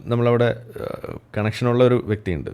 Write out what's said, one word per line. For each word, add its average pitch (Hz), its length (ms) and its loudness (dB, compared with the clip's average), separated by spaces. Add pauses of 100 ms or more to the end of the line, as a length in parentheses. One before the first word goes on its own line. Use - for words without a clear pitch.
നമ്മളവിടെ, 120 560 2 (180)
ആ, - 380 -10 (200)
കണക്ഷനുള്ള 120 460 2
ഒരു 123 220 4
വ്യക്തിയുണ്ട്. 95 480 -4